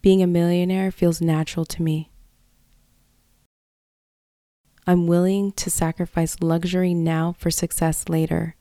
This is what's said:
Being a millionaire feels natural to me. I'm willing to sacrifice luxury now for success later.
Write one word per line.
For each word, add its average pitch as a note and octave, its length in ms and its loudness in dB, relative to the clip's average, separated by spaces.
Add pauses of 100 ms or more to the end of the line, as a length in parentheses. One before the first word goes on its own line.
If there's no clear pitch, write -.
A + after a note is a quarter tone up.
Being F#3+ 200 6
a F3+ 60 4
millionaire F3+ 640 2
feels E3+ 300 0
natural D#3+ 460 0
to - 140 -8
me. D#3+ 300 -2 (2750)
I'm F3 220 4
willing F#3+ 460 2
to - 160 -8
sacrifice E3 720 -2
luxury F3 520 0
now E3 460 -2
for E3+ 100 -2
success - 600 -4
later. E3 520 -2